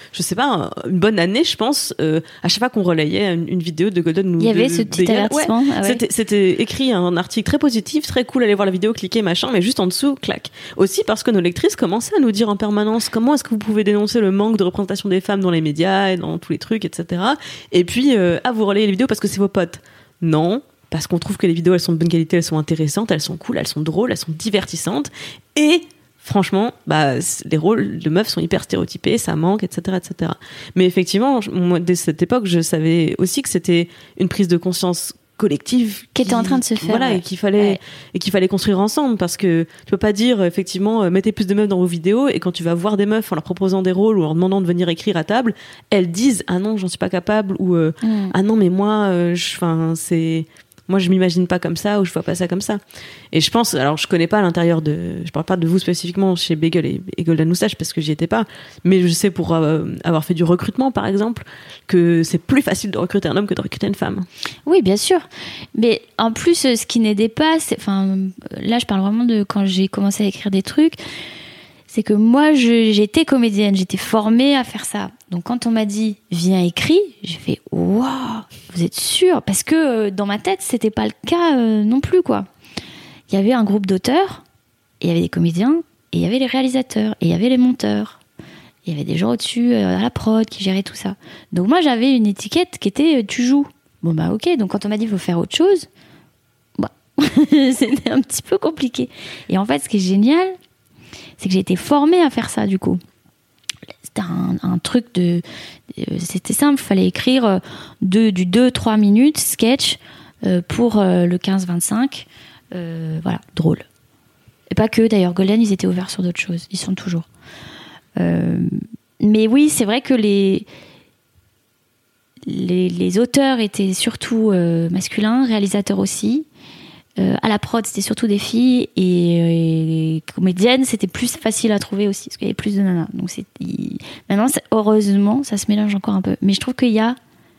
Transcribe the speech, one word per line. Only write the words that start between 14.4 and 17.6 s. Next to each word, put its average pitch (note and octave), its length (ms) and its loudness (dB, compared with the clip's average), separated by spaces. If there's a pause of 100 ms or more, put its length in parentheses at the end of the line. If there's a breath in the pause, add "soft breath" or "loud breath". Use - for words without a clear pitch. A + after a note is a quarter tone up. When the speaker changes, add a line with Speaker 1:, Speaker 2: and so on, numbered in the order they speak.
Speaker 1:
de F#3+ 80 2
représentation F#3+ 460 -4
des F#3 100 2
femmes G3 200 -2
dans F#3 100 2
les E3 100 2
médias F#3 520 0
et F#3 40 -2
dans E3 220 -4
tous - 140 -6
les - 60 -4
trucs, - 280 -4
et - 80 -6
cetera. F3+ 400 -2 (380 loud breath)